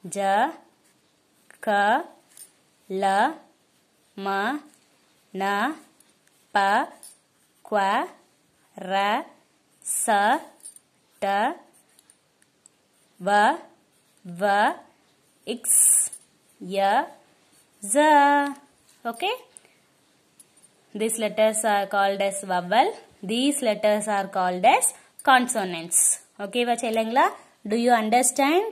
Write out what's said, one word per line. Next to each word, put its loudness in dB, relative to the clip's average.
J, -6
K, -2
L, -4
M, -8
N, -6
P, 2
Q, 0
R, -2
S, -6
T, -4
V, -2
W, 2
X, -20
Y, 0
Z. -4
Okay? -4
These -4
letters 0
are 0
called 0
as -6
vowel. 2
These 0
letters 0
are -4
called -2
as 0
consonants. 0
ஓகேவா, -2
செல்லுங்களா? 0
Do 0
you 4
understand? 2